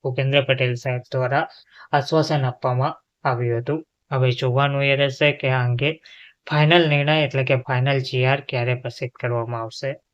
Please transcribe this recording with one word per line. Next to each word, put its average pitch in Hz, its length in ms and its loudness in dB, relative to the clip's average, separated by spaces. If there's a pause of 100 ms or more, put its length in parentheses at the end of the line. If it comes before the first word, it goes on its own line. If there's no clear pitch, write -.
ભૂપેન્દ્ર 135 380 0
પટેલ 131 320 0
સાહેબ 123 360 -6
દ્વારા 135 360 -2 (460)
આશ્વાસન 151 520 2
આપવામાં 127 500 -2 (300)
આવ્યું 120 380 0
હતું. 147 180 -2 (280)
હવે 127 220 2
જોવાનું 139 540 0
એ 139 120 2
રહેશે 139 360 2
કે 139 160 -4
આ 127 160 2
અંગે 123 260 0 (560)
ફાઇનલ 156 420 4
નિર્ણય 147 300 2
એટલે 135 260 0
કે 131 120 2
ફાઇનલ 135 420 0
જી 127 260 -2
આર 139 160 2
ક્યારે 123 340 -4
પ્રસિદ્ધ 127 400 -8
કરવામાં 120 480 -4
આવશે. 123 280 -8 (240)